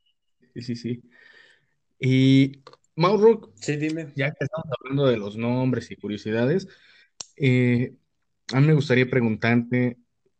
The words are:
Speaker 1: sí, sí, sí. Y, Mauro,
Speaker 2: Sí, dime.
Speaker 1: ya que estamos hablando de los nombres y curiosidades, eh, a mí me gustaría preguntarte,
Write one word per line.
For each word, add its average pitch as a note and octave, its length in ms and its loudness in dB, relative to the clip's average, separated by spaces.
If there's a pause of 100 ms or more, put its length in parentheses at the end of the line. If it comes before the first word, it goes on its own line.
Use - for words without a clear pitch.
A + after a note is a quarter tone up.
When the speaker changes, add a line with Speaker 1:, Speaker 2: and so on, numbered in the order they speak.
(540)
Speaker 1:
sí, A#2+ 80 -12
sí, A#2 140 -8
sí. A#2+ 260 -10 (960)
Y, C3+ 640 2 (340)
Mauro, G#3 580 2
Speaker 2:
Sí, D3 220 -6
dime. D#3 400 -6
Speaker 1:
ya C#3 160 -4
que - 120 -6
estamos - 220 -8 (140)
hablando C#3 260 -2
de A#2+ 100 4
los G2+ 200 -8
nombres A#2+ 540 -4
y G2 60 -14
curiosidades, A2+ 720 -4 (680)
eh, B2+ 580 0 (580)
a B2+ 80 2
mí D3 60 6
me D#3 80 4
gustaría B2+ 340 2
preguntarte, A#2+ 880 0 (420)